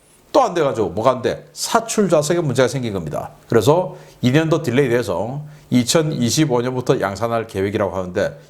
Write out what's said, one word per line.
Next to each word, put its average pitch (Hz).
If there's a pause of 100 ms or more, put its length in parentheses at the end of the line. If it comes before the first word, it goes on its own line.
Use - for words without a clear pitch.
(320)
또 -
안 214
돼가지고, 120
뭐가 110
안 123
돼? 95
사출 220
좌석에 165
문제가 131
생긴 117
겁니다. 78 (160)
그래서 147 (260)
이 123
년 160
더 160
딜레이 127
돼서 117 (260)
이천이십오 123
년부터 127
양산할 110
계획이라고 98
하는데, 90 (100)